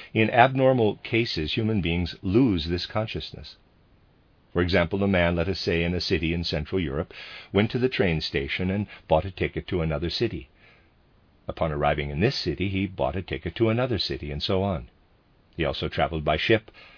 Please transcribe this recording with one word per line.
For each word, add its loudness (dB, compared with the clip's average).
In 4
abnormal 4
cases, -2
human 0
beings 0
lose 4
this -2
consciousness. -8
For 2
example, 2
a 2
man, 4
let 0
us -2
say, 0
in 0
a -2
city 0
in -2
Central -2
Europe, -4
went 4
to 0
the 2
train 2
station -2
and -2
bought 4
a -8
ticket -4
to 0
another -2
city. -4
Upon -2
arriving 0
in -2
this 2
city, -2
he -2
bought -2
a -4
ticket -8
to 2
another 0
city, -6
and -6
so 0
on. -4
He 0
also -2
traveled -2
by 2
ship, 0